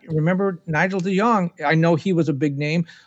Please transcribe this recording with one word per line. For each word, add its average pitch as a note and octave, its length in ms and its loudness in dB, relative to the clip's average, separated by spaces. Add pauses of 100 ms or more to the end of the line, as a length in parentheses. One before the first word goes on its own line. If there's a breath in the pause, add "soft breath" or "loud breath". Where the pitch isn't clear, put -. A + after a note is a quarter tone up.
Remember F3+ 600 -2
Nigel F3+ 340 -2
de F#3 160 -2
Jong? G3+ 340 2 (160)
I D#3 80 2
know E3 220 4
he F#3+ 160 -2
was E3 160 2
a D#3 40 0
big C#3+ 240 -2
name, D#3 300 -2 (200 loud breath)